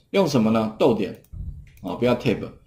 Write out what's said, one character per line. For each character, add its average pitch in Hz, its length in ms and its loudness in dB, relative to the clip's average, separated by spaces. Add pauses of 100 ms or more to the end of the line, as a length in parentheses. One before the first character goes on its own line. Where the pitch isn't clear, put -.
(100)
用 190 180 2
什 135 120 2
么 110 100 4
呢？ 110 280 0
逗 143 160 4
点 92 260 -6 (640)
啊， 90 120 -8
不 - 100 -2
要 123 100 4
tab。 - 340 -2 (180)